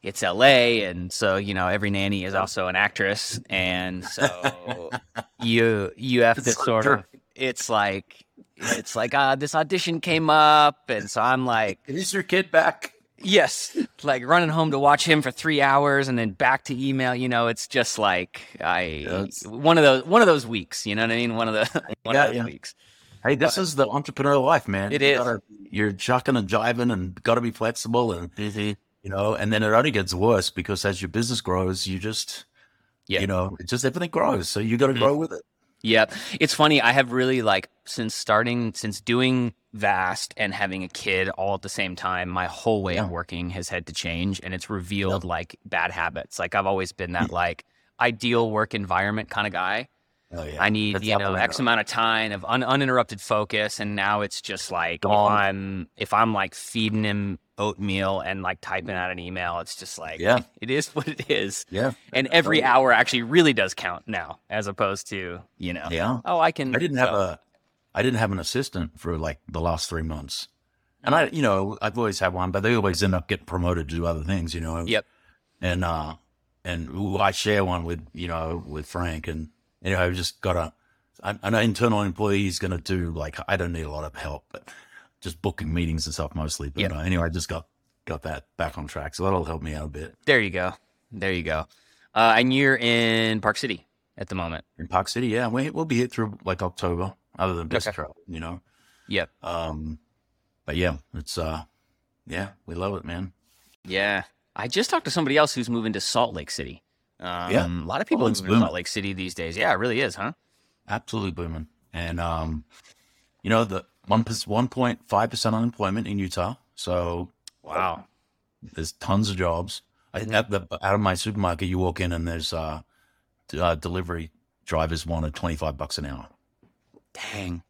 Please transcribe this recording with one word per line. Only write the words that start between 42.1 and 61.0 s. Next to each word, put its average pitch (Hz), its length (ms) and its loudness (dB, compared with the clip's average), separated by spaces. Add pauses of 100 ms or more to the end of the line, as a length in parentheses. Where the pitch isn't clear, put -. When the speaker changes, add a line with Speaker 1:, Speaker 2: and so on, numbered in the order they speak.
Speaker 1:
my 90 200 -2
whole 107 360 -2
way 90 140 -2
of 104 80 0
Speaker 2:
Yeah. 92 60 -8
Speaker 1:
working 85 400 -6
has 90 180 -8
had 90 160 -6
to 80 80 -14
change, 87 500 -4
and 92 100 -8
it's 92 160 -10
revealed, 95 540 -2
Speaker 2:
Yep. 90 60 -8
Speaker 1:
like, 82 340 -6
bad 87 280 -2
habits. 82 460 -6
Like, 87 160 -4
I've 101 120 0
always 95 260 0
been 87 220 -8
that, 85 160 -2
Speaker 2:
Mm. 85 40 -10
Speaker 1:
like, 87 320 -2 (340)
ideal 117 520 2
work 107 220 0
environment 101 560 0
kind 104 180 -2
of 98 60 -6
guy. 98 340 -2 (460)
Speaker 2:
Oh, 82 100 -8
yeah. 73 180 -6
Speaker 1:
I 98 80 4
need, 107 260 0
Speaker 2:
That's 98 100 -2
Speaker 1:
you 107 120 2
know, 98 160 0
Speaker 2:
the 92 80 0
Speaker 1:
X 120 180 0
amount 117 200 2
of 104 80 -2
time 113 460 0
of 101 120 -8
un-, 127 180 0
uninterrupted 127 580 2
focus, 107 580 -2
and 104 160 -4
now 101 260 0
it's 101 200 -6
just - 300 -8
like, 85 240 -2
if 82 60 -10
Speaker 2:
Gone. 104 300 4
Speaker 1:
I'm, 98 560 0 (100)
if - 160 -4
I'm, 110 200 4
like, 98 220 -2
feeding 110 480 -2
him 101 360 -2 (180)
oatmeal 98 640 -2
and, 95 200 -6
like, 92 200 -6
typing 92 340 -6
out 90 160 -4
an 90 80 -8
email, 87 400 -6
it's - 160 -10
just - 240 -14
like, 80 200 -12
Speaker 2:
Yeah. 110 200 2 (100)
Speaker 1:
<laughs> - 120 -20
it 113 100 -8
is 147 240 -2
what 147 120 -4